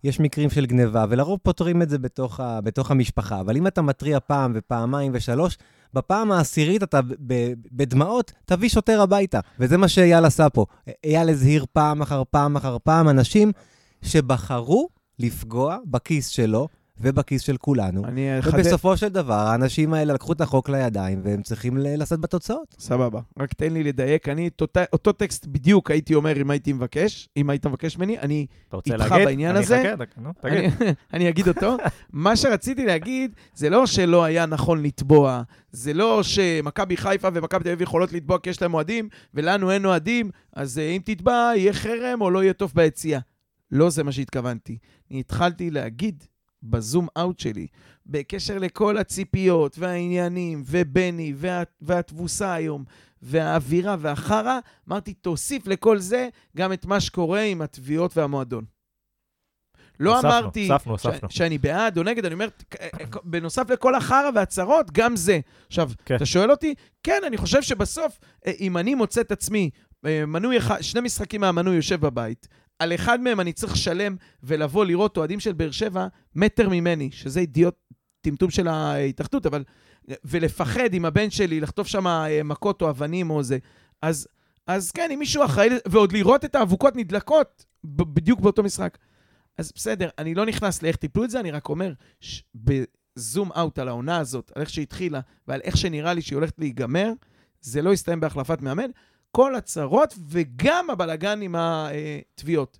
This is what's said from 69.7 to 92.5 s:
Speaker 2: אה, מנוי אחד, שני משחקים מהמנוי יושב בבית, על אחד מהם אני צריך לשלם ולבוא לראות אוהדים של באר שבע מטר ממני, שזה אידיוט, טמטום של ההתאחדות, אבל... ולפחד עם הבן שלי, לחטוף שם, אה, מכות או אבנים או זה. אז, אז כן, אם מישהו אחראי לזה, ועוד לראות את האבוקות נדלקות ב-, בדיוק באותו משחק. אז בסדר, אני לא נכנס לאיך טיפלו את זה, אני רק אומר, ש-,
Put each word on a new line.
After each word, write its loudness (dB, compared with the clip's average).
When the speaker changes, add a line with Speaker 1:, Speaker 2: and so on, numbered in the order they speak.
Speaker 2:
אה, -2
מנוי -2
אחד, -2
שני -4
משחקים -6
מהמנוי 2
יושב 0
בבית, -4
על -2
אחד 0
מהם 0
אני -2
צריך -8
לשלם -2
ולבוא 0
לראות 0
אוהדים -4
של -4
באר -4
שבע -6
מטר 2
ממני, 0
שזה -6
אידיוט, 2
טמטום -2
של 0
ההתאחדות, -2
אבל... -4
ולפחד -2
עם 0
הבן 0
שלי, -2
לחטוף -6
שם, -2
אה, 0
מכות -4
או 0
אבנים -4
או -2
זה. -2
אז, -4
אז -4
כן, -4
אם -8
מישהו 0
אחראי 4
לזה, 0
ועוד 6
לראות 4
את -10
האבוקות 4
נדלקות 0
ב-, -4
בדיוק 2
באותו 2
משחק. -4
אז -8
בסדר, -4
אני -6
לא 0
נכנס -4
לאיך 0
טיפלו -2
את -4
זה, -4
אני -6
רק -8
אומר, -4
ש-, -16